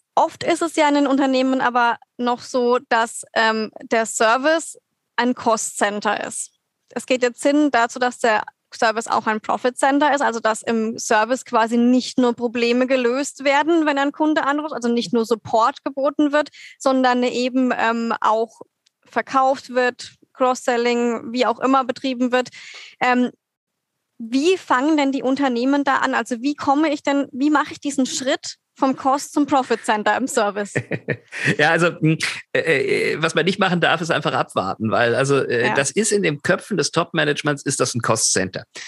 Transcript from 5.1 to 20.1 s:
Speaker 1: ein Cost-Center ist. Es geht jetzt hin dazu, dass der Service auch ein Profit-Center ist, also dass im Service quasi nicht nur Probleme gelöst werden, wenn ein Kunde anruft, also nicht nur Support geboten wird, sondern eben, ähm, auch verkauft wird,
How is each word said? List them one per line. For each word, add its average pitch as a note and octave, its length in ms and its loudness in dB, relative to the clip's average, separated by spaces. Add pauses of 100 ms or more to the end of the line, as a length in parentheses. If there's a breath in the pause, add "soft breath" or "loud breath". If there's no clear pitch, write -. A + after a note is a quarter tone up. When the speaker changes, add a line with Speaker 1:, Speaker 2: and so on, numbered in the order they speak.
Speaker 1:
ein B3 180 0
Cost-Center G#3 920 -2
ist. - 260 -10 (400)
Es - 140 -10
geht B3+ 160 0
jetzt B3 220 -2
hin D4 280 2
dazu, A#3+ 280 0
dass B3 200 -2
der G#3+ 240 2 (300)
Service A3 340 0
auch - 200 -2
ein A3 140 0
Profit-Center C4+ 760 2
ist, C#4+ 60 0
also A3+ 180 -2
dass A3 220 0
im A3+ 360 -2
Service A3+ 460 0
quasi A#3 320 0
nicht A#3+ 420 2
nur A#3+ 160 2
Probleme A#3+ 540 0
gelöst C4 560 -2
werden, D4 420 2
wenn D4 120 0
ein C#4 160 0
Kunde D#4 300 0
anruft, D4 300 -4
also A#3+ 140 -4
nicht A#3 240 -2
nur A3+ 140 2
Support A3+ 580 0
geboten C#4+ 480 0
wird, D4 180 0 (280 loud breath)
sondern B3+ 460 2
eben, B3 540 0
ähm, A#3 440 0
auch A3 400 -2 (440)
verkauft C4 640 0
wird, B3 420 -2 (200)